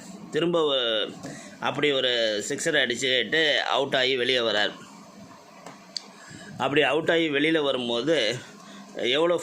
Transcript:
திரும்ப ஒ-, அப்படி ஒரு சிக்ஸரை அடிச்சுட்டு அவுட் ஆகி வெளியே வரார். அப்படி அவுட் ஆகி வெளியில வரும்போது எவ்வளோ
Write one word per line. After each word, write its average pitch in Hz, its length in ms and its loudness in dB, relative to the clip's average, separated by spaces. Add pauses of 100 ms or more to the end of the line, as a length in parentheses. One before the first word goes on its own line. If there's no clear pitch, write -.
(320)
திரும்ப 170 320 2
ஒ-, 120 480 0 (480)
அப்படி 135 320 0
ஒரு 117 580 0
சிக்ஸரை 147 320 0
அடிச்சுட்டு 127 760 2
அவுட் 131 380 0
ஆகி 131 200 2
வெளியே 127 240 2
வரார். 104 320 2 (1900)
அப்படி 135 240 4
அவுட் 156 300 2
ஆகி 165 180 4
வெளியில 151 340 2
வரும்போது 123 720 0 (600)
எவ்வளோ 160 480 2